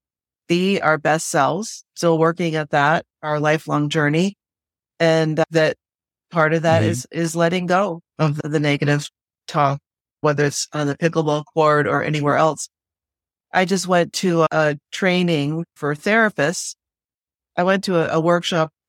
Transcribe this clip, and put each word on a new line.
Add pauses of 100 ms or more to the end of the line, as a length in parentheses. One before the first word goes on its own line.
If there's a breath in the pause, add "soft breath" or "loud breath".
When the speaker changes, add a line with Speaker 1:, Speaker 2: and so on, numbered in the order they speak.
(480)
Speaker 1:
be
our
best
selves, (120)
still
working
at
that, (180)
our
lifelong
journey. (640)
And
that (540)
part
of
that
Speaker 2:
Mm-hmm.
Speaker 1:
is,
is
letting
go (180)
of
the,
the
negative (380)
talk, (420)
whether
it's
on
the
pickleball (100)
court
or
anywhere
else. (840)
I
just
went
to
a (140)
training (100)
for
therapists. (840)
I
went
to
a,
a
workshop (200)